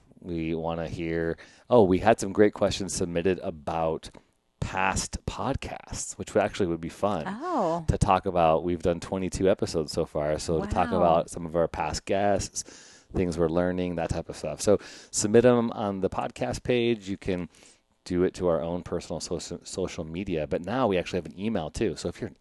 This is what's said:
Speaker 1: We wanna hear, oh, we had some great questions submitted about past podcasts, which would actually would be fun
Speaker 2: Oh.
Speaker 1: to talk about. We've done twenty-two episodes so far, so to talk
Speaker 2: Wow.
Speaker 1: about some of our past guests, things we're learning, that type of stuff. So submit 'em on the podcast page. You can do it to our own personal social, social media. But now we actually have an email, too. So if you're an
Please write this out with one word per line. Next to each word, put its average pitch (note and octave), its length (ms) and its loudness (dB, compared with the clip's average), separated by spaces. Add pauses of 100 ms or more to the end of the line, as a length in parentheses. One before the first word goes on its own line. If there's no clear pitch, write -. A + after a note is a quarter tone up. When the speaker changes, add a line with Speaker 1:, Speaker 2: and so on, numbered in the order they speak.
(220)
Speaker 1:
We E2 340 -4
wanna E2 320 -4
hear, E2 500 -4 (320)
oh, A#2+ 140 8
we F#2 160 6
had G#2+ 200 4
some G2 140 -4
great G#2 220 6
questions G2 400 -2
submitted E2+ 480 0
about D#2+ 680 -4 (500)
past - 680 -2
podcasts, - 880 -6
which - 160 -10
would G2+ 100 6
actually G2+ 220 0
would E2+ 160 -2
be E2 80 -6
fun F#2 380 -2
Speaker 2:
Oh. G3+ 600 -2
Speaker 1:
to - 120 0
talk - 260 4
about. E2 380 4
We've F2 180 0
done E2+ 180 0
twenty-two F#2+ 480 -2
episodes F2 440 0
so D#2+ 140 -2
far, D2+ 340 -2
so D#2+ 220 0
to - 60 -6
talk F2+ 240 0
Speaker 2:
Wow. F#2 60 0
Speaker 1:
about E2+ 320 4
some E2+ 160 -10
of D#2+ 100 -10
our E2 120 2
past - 380 -6
guests, G2+ 580 0 (500)
things F2 240 0
we're E2 120 2
learning, F2+ 480 0
that E2 120 -2
type E2 180 -4
of - 80 -12
stuff. D2 260 -8
So G2+ 180 4 (320)
submit A2+ 340 4
'em A#2+ 280 6
on G2+ 280 -4
the F#2 80 0
podcast B2 540 -6
page. A#2 440 0
You G2 100 -4
can F2+ 300 -4 (560)
do F2+ 200 2
it F2+ 120 2
to F#2 120 0
our E2 160 2
own F2 180 -4
personal E2+ 380 -6
social, E2 440 -8
social - 400 -6
media. D#2+ 440 -4
But E2+ 180 -4
now A#2+ 220 0
we F#2+ 100 2
actually F2 200 -2
have E2+ 100 -4
an E2 120 -14
email, G2 320 -2
too. F#2+ 240 -2
So - 140 -8
if - 120 -10
you're A2 80 -8
an - 120 -16